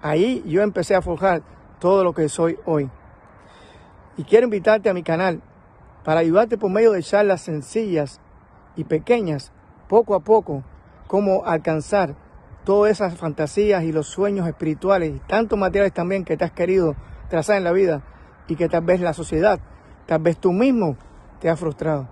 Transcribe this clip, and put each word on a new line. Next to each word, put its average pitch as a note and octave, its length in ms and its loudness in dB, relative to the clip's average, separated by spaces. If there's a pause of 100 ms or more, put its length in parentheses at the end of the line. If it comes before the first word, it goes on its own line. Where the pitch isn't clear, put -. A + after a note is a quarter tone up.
Ahí F3+ 460 0
yo F3+ 160 0
empecé G3+ 320 0
a F3+ 80 2
forjar F3 400 -2 (360)
todo F#3+ 260 4
lo E3+ 100 0
que D#3 160 0
soy E3 340 -2
hoy. D3 260 -2 (1300)
Y D#3+ 80 -10
quiero A#3 200 6
invitarte G#3+ 440 2
a F#3+ 60 0
mi F3+ 80 -6
canal E3+ 400 -2 (680)
para D#3+ 120 4
ayudarte G#3 360 2
por G3 140 -2
medio A3 220 4
de F3+ 100 -2
charlas G3+ 400 2
sencillas D#3+ 760 -4 (580)
y D#3 80 -8
pequeñas, D#3+ 680 -2 (360)
poco A3 260 2
a F3+ 60 2
poco, E3+ 420 0 (440)
cómo F#3+ 380 0
alcanzar D#3+ 680 -2 (500)
todas G#3 280 4
esas F#3 220 -2
fantasías E3+ 720 0
y D#3+ 80 -2
los D3+ 140 -2
sueños G3 420 -2
espirituales D#3+ 680 -2
y C3+ 60 -10
tantos G#3+ 380 -2
materiales G3 340 0
también F3+ 320 -4
que D#3+ 140 -4
te F3 80 0
has E3 60 -8
querido F3 440 0 (320)
trazar F3+ 300 0
en F#3+ 60 -2
la E3+ 80 0
vida F3 300 0 (440)
y D#3+ 100 -6
que E3 140 -2
tal E3+ 140 0
vez F3+ 180 2
la E3+ 100 -2
sociedad, E3+ 480 0 (460)
tal D#3+ 160 0
vez E3 160 0
tú F#3 140 0
mismo G#3 440 2 (440)
te D#3+ 100 0
has D#3+ 100 -2
frustrado. D3+ 520 -4